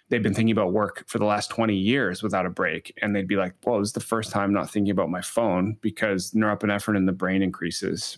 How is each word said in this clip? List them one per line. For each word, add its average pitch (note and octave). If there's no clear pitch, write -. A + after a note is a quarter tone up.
they've A#2
been G#2
thinking A2+
about G2
work G#2
for -
the G#2
last G#2
twenty A2
years G2+
without F#2+
a -
break. F2+
And G#2
they'd G2
be G2+
like, F#2
"Whoa, A#2+
this G#2
is -
the -
first A2
time G2+
I'm G2+
not F#2
thinking G2+
about F2+
my F2+
phone," G#2
because G#2
norepinephrine G#2
in F#2+
the F#2+
brain F#2
increases, F2